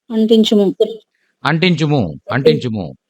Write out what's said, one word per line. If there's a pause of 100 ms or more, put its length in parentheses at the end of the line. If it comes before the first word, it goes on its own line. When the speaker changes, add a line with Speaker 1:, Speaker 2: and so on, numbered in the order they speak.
(100)
Speaker 1:
అంటించుము. (720)
Speaker 2:
అంటించుము,
Speaker 1:
అంటించు.
Speaker 2:
అంటించుము. (140)